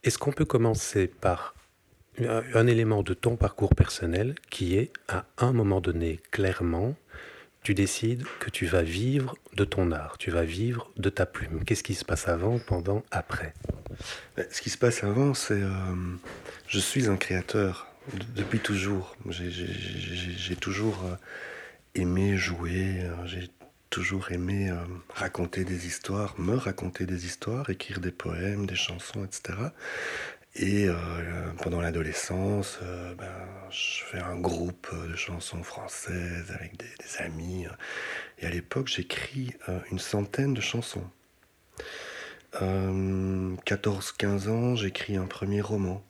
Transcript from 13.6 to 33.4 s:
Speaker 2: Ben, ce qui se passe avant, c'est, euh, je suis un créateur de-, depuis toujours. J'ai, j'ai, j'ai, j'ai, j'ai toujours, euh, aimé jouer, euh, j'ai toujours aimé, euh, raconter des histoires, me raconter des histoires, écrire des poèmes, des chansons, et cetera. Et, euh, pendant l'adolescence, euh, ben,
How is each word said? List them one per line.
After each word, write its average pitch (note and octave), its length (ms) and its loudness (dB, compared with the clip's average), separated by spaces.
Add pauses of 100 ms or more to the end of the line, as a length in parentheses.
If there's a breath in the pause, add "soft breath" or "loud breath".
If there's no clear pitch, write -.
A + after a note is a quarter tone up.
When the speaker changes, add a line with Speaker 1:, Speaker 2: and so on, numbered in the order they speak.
Speaker 2:
Ben, - 120 -2
ce - 120 -6
qui - 80 -4
se - 80 -4
passe A#2+ 260 4
avant, B2+ 300 4
c'est, G#2 280 2
euh, G2 120 2 (960 loud breath)
je G2+ 100 2
suis A#2+ 300 2
un F#2+ 80 4
créateur F#2+ 720 0 (260)
de-, F#2+ 100 -6 (100)
depuis G2+ 260 0
toujours. G2 580 -2 (120)
J'ai, F2 220 -6
j'ai, F2+ 160 -4
j'ai, F#2 480 -6
j'ai, F2+ 160 -4
j'ai F2+ 240 -4
toujours, G2 480 0
euh, F2+ 120 -2 (800 loud breath)
aimé F#2+ 420 4
jouer, F2+ 640 0
euh, F2 240 -4
j'ai F2+ 240 -8 (420)
toujours F#2 420 -2
aimé, F#2+ 360 2
euh, F2+ 60 0 (380)
raconter - 500 -2
des F2+ 240 -2
histoires, G2 500 -2
me F#2+ 180 2
raconter F#2+ 500 -2
des F2+ 200 -2
histoires, A2+ 440 -4
écrire F#2 320 -4
des F2 100 -2
poèmes, F#2+ 540 -2
des F#2 100 -4
chansons, F2+ 480 -4
et G2 80 -4
cetera. G#2+ 400 -4 (840 loud breath)
Et, G2 340 4
euh, F2 60 4 (680)
pendant F2 180 0
l'adolescence, F#2 1040 0
euh, F2+ 320 -8
ben, F#2 160 -10 (380)